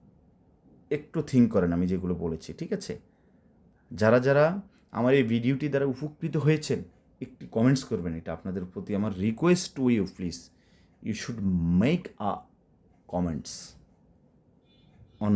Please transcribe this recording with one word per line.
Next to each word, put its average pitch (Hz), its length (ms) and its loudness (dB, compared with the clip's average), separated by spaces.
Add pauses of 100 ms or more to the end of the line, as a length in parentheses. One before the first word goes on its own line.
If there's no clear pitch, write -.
(960)
একটু - 220 -8 (120)
থিংক 123 140 6 (100)
করেন 90 220 4
আমি 90 160 2
যেগুলো 90 200 -2 (120)
বলেছি, 82 240 -6 (100)
ঠিক 170 180 -8
আছে? - 160 -10 (1080)
যারা 113 260 6
যারা 143 180 6 (520)
আমার 123 220 2
এই 127 140 2
ভিডিওটি 131 400 0
দ্বারা 139 200 0
উপকৃত 151 420 -8 (100)
হয়েছেন, 147 340 2 (460)
একটি - 180 -20 (120)
কমেন্টস 127 340 4
করবেন, 87 300 -4
এটা 85 180 -10
আপনাদের 92 260 -6 (100)
প্রতি 101 260 -10
আমার 104 140 -2 (120)
request 170 400 2 (120)
to 135 60 -2 (120)
you, 98 100 2 (120)
please. 87 240 -6 (680)
You 107 140 -4
should 117 180 -10 (460)
make 180 200 0 (240)
a - 20 -2 (840)
comments 87 400 -4 (1700)
on 104 100 2